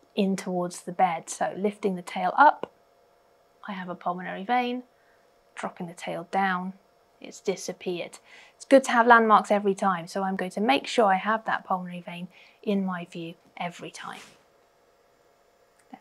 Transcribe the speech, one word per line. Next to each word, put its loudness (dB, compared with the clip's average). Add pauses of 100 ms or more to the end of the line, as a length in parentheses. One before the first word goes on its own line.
(140)
in 0
towards -6
the -12
bed. -2
So -4
lifting -2
the -8
tail -4
up, 4 (960)
I -10
have -10
a -10
pulmonary -8
vein, -2 (720)
dropping -10
the -14
tail -10
down, -2 (440)
it's -20
disappeared. -6 (360)
It's -20
good 8
to -4
have 4
landmarks 8
every 2
time, -2
so -6
I'm -2
going -4
to -6
make 2
sure 2
I 4
have -2
that -4
pulmonary -6
vein -12 (340)
in 0
my -4
view -10 (220)
every -10
time. -14 (1700)
Then -20